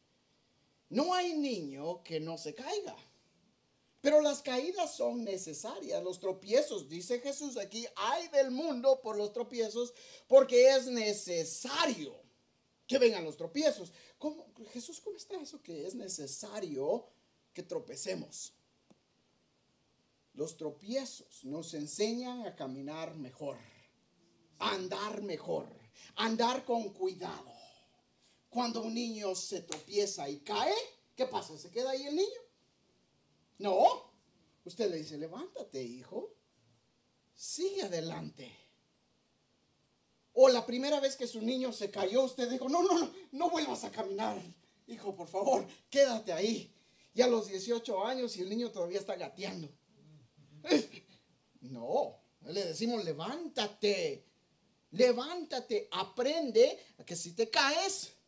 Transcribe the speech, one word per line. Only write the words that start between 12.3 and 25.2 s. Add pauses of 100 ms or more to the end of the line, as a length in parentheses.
que
vengan
los
tropiezos". (240)
¿Cómo, (220)
Jesús,
cómo
está
eso
que
es
necesario (460)
que
tropecemos? (1800)
Los
tropiezos
nos
enseñan
a
caminar
mejor, (1040)
a
andar